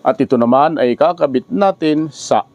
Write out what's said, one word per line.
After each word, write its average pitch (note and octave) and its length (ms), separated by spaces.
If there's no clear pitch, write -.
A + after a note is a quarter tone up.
At - 160
ito B2 240
naman C3+ 400
ay B2 160
kakabit D3 560
natin D#3+ 560
sa - 460